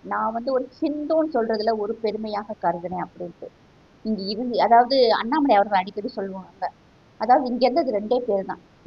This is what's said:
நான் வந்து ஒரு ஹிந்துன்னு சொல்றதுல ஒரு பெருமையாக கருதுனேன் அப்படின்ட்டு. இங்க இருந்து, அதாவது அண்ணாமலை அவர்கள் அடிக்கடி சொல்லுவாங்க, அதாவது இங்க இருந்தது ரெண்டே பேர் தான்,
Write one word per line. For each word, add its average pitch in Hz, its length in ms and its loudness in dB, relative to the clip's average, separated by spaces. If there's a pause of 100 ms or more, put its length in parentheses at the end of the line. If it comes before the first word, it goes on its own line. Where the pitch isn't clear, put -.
நான் 214 300 -4
வந்து 240 200 -4
ஒரு 262 160 -2 (120)
ஹிந்துன்னு 311 520 0
சொல்றதுல 226 440 0
ஒரு 208 180 -4
பெருமையாக 214 680 -6
கருதுனேன் 175 440 -4
அப்படின்ட்டு. 180 420 -14 (580)
இங்க 214 160 -4
இருந்து, 208 400 -4
அதாவது 233 520 6
அண்ணாமலை 226 420 2
அவர்கள் 202 240 4
அடிக்கடி 196 280 -6
சொல்லுவாங்க, 190 640 -8 (460)
அதாவது 247 320 4
இங்க 240 200 2
இருந்தது 262 300 0
ரெண்டே 247 200 0
பேர் 196 260 -2
தான், 185 140 -10 (280)